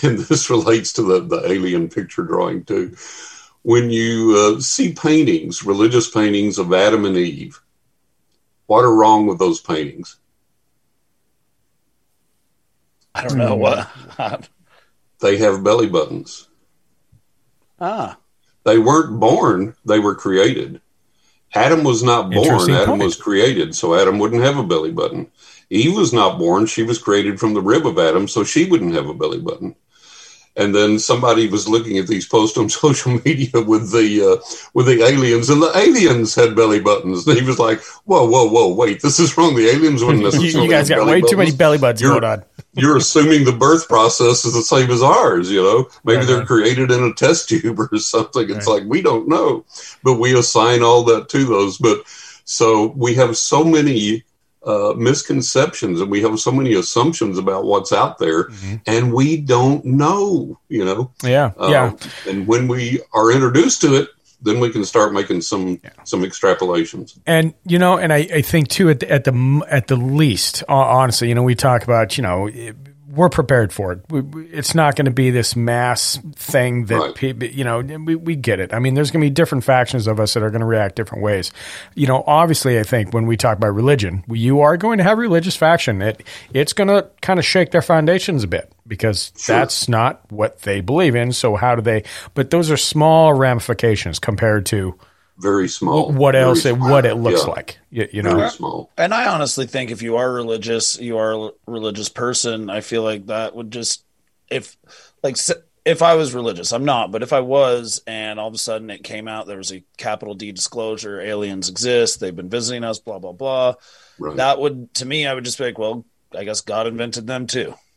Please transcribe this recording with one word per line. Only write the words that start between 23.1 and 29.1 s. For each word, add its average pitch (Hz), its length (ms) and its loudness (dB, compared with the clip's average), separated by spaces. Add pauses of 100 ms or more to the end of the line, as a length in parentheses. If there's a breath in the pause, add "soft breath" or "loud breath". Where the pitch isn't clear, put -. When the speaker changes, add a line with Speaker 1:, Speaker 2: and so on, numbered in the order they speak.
Speaker 1:
created, 98 600 0
so 85 240 0
Adam 98 200 2
wouldn't 117 240 0
have 139 160 2
a 117 40 -2
belly 82 280 -2
button. - 340 -6 (460 soft breath)
Eve 131 240 2
was 190 180 0
not 98 240 2
born, 90 300 2
she 113 160 -4
was 117 160 -4
created 101 400 0
from 107 160 0
the 98 80 -2
rib 139 240 2
of 87 100 -2
Adam, 87 300 2
so 107 160 -2
she 165 220 0
wouldn't 110 280 0
have 76 160 -4
a - 60 -8